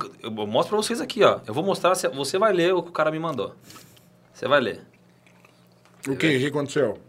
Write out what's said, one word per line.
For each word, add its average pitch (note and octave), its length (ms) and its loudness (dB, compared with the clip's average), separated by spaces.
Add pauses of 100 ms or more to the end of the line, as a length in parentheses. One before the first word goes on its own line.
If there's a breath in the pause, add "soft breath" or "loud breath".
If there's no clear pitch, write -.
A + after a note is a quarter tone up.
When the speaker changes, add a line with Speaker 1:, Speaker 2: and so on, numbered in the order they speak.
(220)
Speaker 1:
eu A2+ 100 -8 (160)
mostro D3+ 280 0
pra - 20 2
vocês A3+ 240 -2
aqui, A3 220 0
ó. G#2 220 6
Eu A2+ 80 -8
vou D3 100 -2
mostrar, F3+ 320 2
cê, F#3 140 -2
você C#3 280 -4
vai G#3+ 160 4
ler F3 200 4
o F3 100 2
que F3 60 -16
o - 40 -16
cara D#3 180 0
me D#3 80 -6
mandou. C3+ 360 -6 (800 soft breath)
Você - 140 -8
vai C#3 140 4
ler. G2+ 200 -4 (1300)
Speaker 2:
O C3+ 80 -2
quê? D3 220 2
O - 20 0
que C#3 80 0
aconteceu? C#3 500 -2 (120)